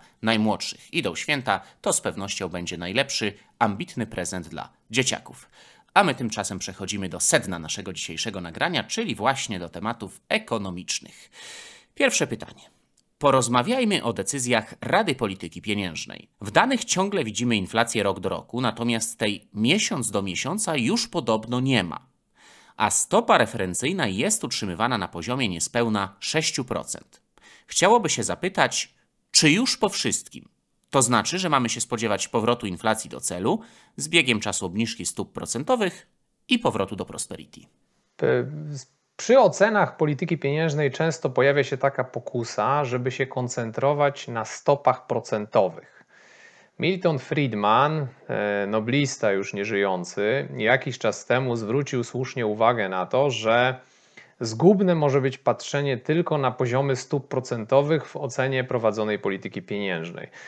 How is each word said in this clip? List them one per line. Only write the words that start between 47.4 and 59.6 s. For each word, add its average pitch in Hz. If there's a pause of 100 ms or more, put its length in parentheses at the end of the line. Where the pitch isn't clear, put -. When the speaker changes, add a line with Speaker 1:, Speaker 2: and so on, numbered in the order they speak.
Speaker 2:
e, 104
noblista 113
już 98
nieżyjący, 101 (100)
jakiś 123
czas -
temu 127
zwrócił 120
słusznie 123
uwagę 110
na 92
to, 131
że 120 (600)
zgubne 175
może 143
być 131
patrzenie 139
tylko 156
na 135
poziomy 131
stóp 135
procentowych 131
w -
ocenie 131
prowadzonej 110
polityki 98